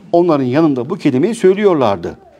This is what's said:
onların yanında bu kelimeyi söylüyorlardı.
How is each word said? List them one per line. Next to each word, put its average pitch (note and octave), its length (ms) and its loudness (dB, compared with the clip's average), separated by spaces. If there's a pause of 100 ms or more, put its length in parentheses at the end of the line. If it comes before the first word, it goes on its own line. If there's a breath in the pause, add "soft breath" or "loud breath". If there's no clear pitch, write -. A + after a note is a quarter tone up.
(120)
onların E3+ 320 2
yanında C3 460 0
bu F#3+ 80 -6
kelimeyi D#3 380 -2
söylüyorlardı. D3 840 0 (220)